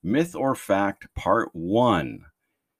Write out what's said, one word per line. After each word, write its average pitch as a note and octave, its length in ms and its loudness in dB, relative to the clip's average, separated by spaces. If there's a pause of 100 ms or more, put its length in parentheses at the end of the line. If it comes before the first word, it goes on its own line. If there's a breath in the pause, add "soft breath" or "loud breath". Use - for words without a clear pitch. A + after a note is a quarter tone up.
myth D3+ 320 0
or C3+ 200 0
fact, G2 600 -2
part G#2 380 0
one. F2 720 0 (560)